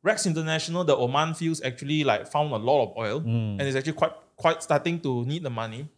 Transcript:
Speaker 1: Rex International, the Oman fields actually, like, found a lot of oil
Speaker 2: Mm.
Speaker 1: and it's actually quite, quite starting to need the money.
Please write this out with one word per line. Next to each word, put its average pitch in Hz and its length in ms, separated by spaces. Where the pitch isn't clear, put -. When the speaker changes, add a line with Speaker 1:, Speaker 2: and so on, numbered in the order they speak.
Speaker 1:
Rex 208 240
International, 160 580
the 147 140
Oman 143 380
fields 165 280
actually, 139 400
like, 117 220
found 147 260
a 117 60
lot 127 240
of 107 160
oil 117 240
Speaker 2:
Mm. 113 380
Speaker 1:
and - 20
it's 135 160
actually 143 160
quite, 160 200
quite - 280
starting 170 380
to 123 240
need 156 180
the 135 80
money. 113 360